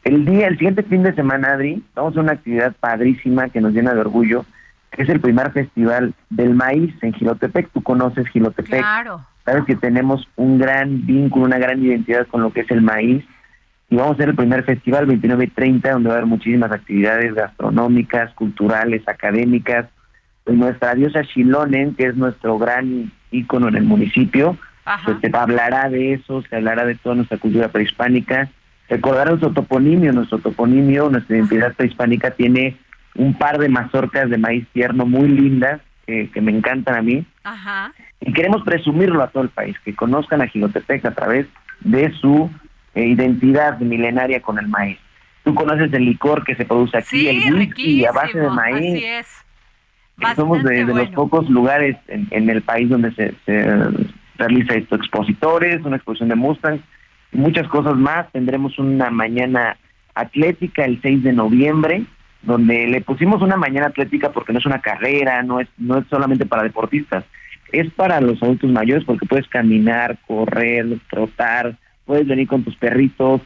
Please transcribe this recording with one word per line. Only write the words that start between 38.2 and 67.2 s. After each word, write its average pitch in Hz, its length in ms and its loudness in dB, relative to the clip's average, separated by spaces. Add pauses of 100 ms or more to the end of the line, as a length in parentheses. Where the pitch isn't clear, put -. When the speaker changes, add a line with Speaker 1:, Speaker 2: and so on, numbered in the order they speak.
Speaker 1:
Y - 100 -6
queremos 196 320 0
presumirlo 165 600 0
a 123 40 0
todo 135 160 -4
el 120 60 -4
país, 104 340 -10
que 104 120 -10
conozcan 143 460 -2
a 120 60 -2
Jilotepec 104 580 -4
a 113 100 -2
través 120 320 -2 (340)
de 131 400 2
su, 151 280 4 (460)
eh, 113 100 0
identidad 127 720 2
milenaria 120 640 -2
con 107 180 -4
el 104 80 -6
maíz. 101 300 -4 (460)
Tú 151 100 0
conoces 151 380 0
el 127 140 2
licor 147 400 0
que 131 100 -4
se 120 80 -6
produce 120 340 0
aquí, 113 100 -4
Speaker 2:
Sí, 175 200 0
Speaker 1:
el 131 280 0
whisky 160 500 0
a 120 60 2
base 156 260 -2
de 156 60 0
Speaker 2:
riquísimo, 131 120 0
Speaker 1:
maíz. 135 380 0
Speaker 2:
así 170 120 -4
es. 233 220 -8 (920)
Speaker 1:
Que - 160 -2
somos 156 280 2
de, - 0 -
Speaker 2:
Bastante 123 160 2
Speaker 1:
de 120 60 2
los 120 100 0
Speaker 2:
bueno. 120 200 0
Speaker 1:
pocos 151 340 0
lugares 135 480 2 (100)
en, 104 240 -6
en 110 180 2
el 110 120 0
país 117 280 0
donde 117 240 2
se, 107 200 -4 (120)
se 104 200 0 (720)
realiza 120 380 0
esto, 110 200 -2
expositores, 160 880 0
una 135 120 -4
exposición 113 320 -4
de 117 60 0
Mustangs, 147 460 -2 (500)
y 120 60 -4
muchas 160 300 0
cosas 147 280 0
más. 151 360 0
Tendremos 135 480 -4
una 135 300 0
mañana 117 680 -2 (380)
atlética 156 680 -2
el 123 160 -4
seis 135 220 0
de 131 100 2
noviembre, 151 680 2 (440)
donde 117 400 2
le 123 140 0
pusimos 170 400 0
una 190 160 2
mañana 143 300 0
atlética 143 440 -2
porque 113 220 -6
no 120 60 0
es - 60 -4
una 139 140 0
carrera, 123 640 -2
no 127 160 -2
es, 123 80 -6 (100)
no 123 200 -2
es 127 120 -2
solamente 135 360 0
para 110 180 -2
deportistas, 110 640 -4 (480)